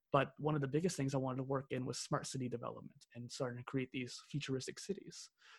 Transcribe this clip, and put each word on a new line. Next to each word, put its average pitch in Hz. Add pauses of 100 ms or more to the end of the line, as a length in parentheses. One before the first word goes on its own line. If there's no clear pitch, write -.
(140)
But 139
one 151
of 151
the 139
biggest 165
things 135
I 135
wanted 131
to 135
work 135
in 127
was -
smart -
city 131
development 117
and 120
starting 123
to 123
create 131
these 127 (100)
futuristic 135
cities. - (280)